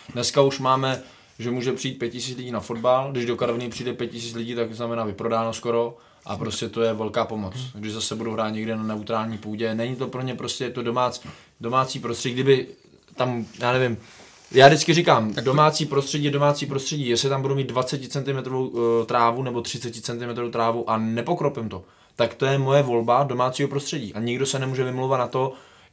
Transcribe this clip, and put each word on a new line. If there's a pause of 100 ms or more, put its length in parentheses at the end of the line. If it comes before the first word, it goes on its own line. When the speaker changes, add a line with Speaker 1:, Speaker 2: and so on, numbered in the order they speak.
(120)
Speaker 1:
dneska
už
máme, (360)
že
může
přijít
pět
tisíc
lidí
na
fotbal,
když
do
Karviny
přijde
pět
tisíc
lidí,
tak
znamená
vyprodáno
skoro (280)
a
prostě
to
je
velká
pomoc. (200)
Když
zase
budou
hrát
někde
na
neutrální
půdě,
není
to
pro
ně
prostě
to
domác-, (320)
domácí
prostředí,
kdyby (500)
tam, (140)
já
nevím, (560)
já
vždycky
říkám,
Speaker 2:
Tak
Speaker 1:
domácí
prostředí
je
domácí
prostředí,
jestli
tam
budou
mít
dvacet
centimetrů (320)
trávu
nebo
třicet
centimetrů
trávu
a
nepokropím
to, (320)
tak
to
je
moje
volba
domácího
prostředí
a
nikdo
se
nemůže
vymlouvat
na
to, (400)